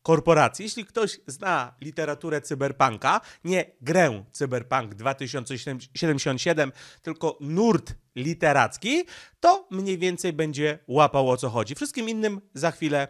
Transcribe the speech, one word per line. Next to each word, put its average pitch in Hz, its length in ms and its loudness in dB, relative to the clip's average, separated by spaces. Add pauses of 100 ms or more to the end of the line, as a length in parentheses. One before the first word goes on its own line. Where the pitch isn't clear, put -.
korporacje. 160 640 4
Jeśli 214 200 -10
ktoś - 420 -4
zna 143 540 -4
literaturę 147 600 -6
cyberpunka, 135 800 0 (220)
nie 175 280 -2 (100)
grę 131 500 2
Cyberpunk 123 640 -4
dwa 123 180 -4
tysiące 131 420 -8 (400)
siedemdziesiąt 143 460 0
siedem, 151 300 0 (300)
tylko 160 400 -6
nurt 170 520 2 (220)
literacki, 160 920 0 (340)
to 370 320 4
mniej 190 260 -4
więcej 175 360 -2
będzie 151 540 -2
łapał, 139 420 4
o 127 80 4
co 127 120 -4
chodzi. 113 260 -2
Wszystkim 247 340 -6
innym 214 320 -2 (120)
za 156 180 0
chwilę 147 380 -2